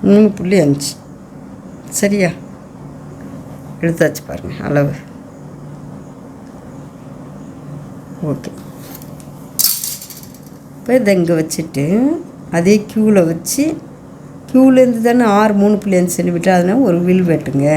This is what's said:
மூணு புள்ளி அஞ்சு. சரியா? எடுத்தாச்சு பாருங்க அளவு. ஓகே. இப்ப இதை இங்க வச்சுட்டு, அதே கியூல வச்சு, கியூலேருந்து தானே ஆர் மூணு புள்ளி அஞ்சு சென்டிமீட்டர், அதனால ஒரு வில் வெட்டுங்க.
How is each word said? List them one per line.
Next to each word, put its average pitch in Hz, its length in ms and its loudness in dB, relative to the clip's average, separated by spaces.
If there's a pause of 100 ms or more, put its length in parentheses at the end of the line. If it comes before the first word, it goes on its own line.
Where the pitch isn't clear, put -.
மூணு 208 180 8 (120)
புள்ளி 180 260 0
அஞ்சு. 143 260 0 (1080)
சரியா? 202 320 2 (1500)
எடுத்தாச்சு 165 460 0
பாருங்க - 260 -10 (160)
அளவு. 143 260 2 (3250)
ஓகே. - 180 -8 (2250)
இப்ப 233 200 0
இதை 202 200 4
இங்க 170 220 2
வச்சுட்டு, 156 440 -4 (760)
அதே 185 160 6 (180)
கியூல 214 260 4 (120)
வச்சு, 170 340 -2 (880)
கியூலேருந்து 254 580 6
தானே 240 180 6 (140)
ஆர் 214 200 4
மூணு 208 220 6
புள்ளி 190 160 2
அஞ்சு 180 180 2
சென்டிமீட்டர், 175 400 2
அதனால 196 320 4
ஒரு 170 100 4 (100)
வில் 185 220 4
வெட்டுங்க. 143 460 2